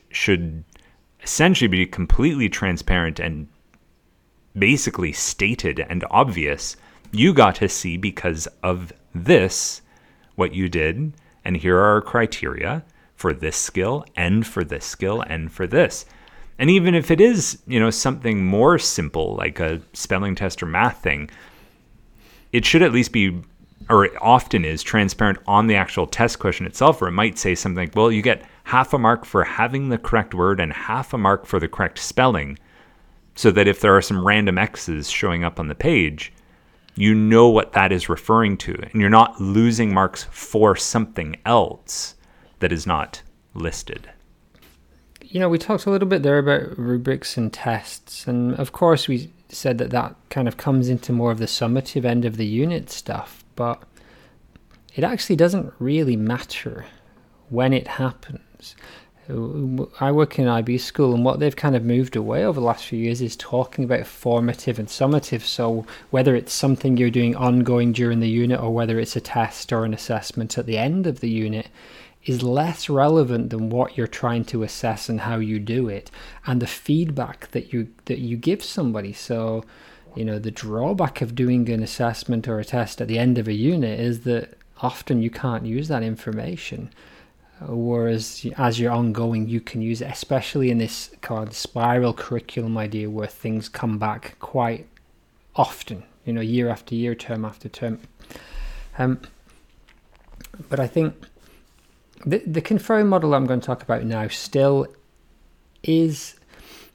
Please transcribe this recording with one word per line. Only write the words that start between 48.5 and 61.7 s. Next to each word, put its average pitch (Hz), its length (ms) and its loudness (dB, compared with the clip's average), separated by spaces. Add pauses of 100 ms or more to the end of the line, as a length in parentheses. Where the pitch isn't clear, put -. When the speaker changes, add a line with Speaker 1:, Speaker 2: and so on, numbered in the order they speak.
Speaker 2:
of - 160 -4
course 165 380 4
we 135 200 -4 (200)
said 127 280 -2
that 123 140 -4
that 123 240 -2 (140)
kind 127 180 -2
of 113 80 -4
comes 131 320 2
into 127 240 -2
more 120 200 2
of 113 60 -2
the 110 100 -4
summative 127 580 -2
end 120 180 2
of 110 140 -2
the 113 80 -2
unit 127 440 -2
stuff, - 540 -12 (120)
but 120 280 -4 (1120)
it 139 80 -2
actually 208 320 -2
doesn't 175 440 2
really 135 360 0
matter 113 680 -6 (640)
when 127 240 2
it 127 140 0
happens. - 880 -8 (1200)
I 139 140 2
work 151 260 2
in 127 80 2
I 117 140 2
B 120 160 -2
school, 127 360 0
and 120 120 2
what 131 160 2
they've 147 120 2
kind 139 220 0